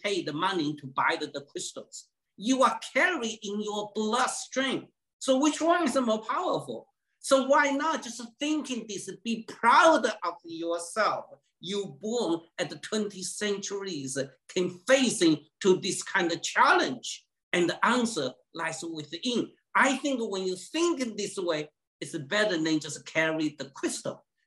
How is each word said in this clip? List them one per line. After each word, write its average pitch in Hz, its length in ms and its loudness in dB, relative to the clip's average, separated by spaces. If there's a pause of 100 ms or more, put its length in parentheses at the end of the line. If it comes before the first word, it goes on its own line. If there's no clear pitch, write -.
pay 196 200 -2
the 147 100 -6
money 160 480 -2
to 143 80 -12
buy 139 320 0
the, 151 80 -6
the 139 140 -10
crystals. - 640 -12 (280)
You 254 280 2
are - 160 4 (120)
carrying 269 520 0
in 208 180 -4
your 208 320 -6
bloodstream. 233 960 -2 (320)
So 262 180 2
which 294 220 2
one 339 240 4
is 269 100 0
more 226 300 0
powerful? 240 640 -4 (360)
So 269 220 4
why 285 240 6
not 285 320 0
just 240 180 -12 (200)
thinking 285 480 -4
this, 190 200 -10 (140)
be 226 240 -4
proud 294 580 6
of 180 300 -2 (100)
yourself. 170 840 -2 (340)
You 185 420 -6
born 208 380 0 (180)
at 175 100 -4
the 165 100 -12
twentieth 202 480 -4
centuries, 196 920 -6 (300)
can 185 220 0 (180)
facing 190 480 6 (240)
to 185 160 6
this 151 260 -4
kind 175 300 0
of 165 100 -6
challenge, - 840 2 (280)
and 175 180 2
the - 160 0
answer 220 460 2 (200)
lies 160 300 -6
within. 170 640 -4 (280)
I 254 220 6
think 269 220 -2
when 196 240 -4
you 185 120 -2
think 320 440 -2
in 226 160 -4
this 196 220 -6
way, 160 300 -2 (320)
it's 165 180 -8
better 185 420 0
than 156 200 2
just 151 260 -10
carry 160 500 0
the 135 100 -10
crystal. - 580 -6 (220)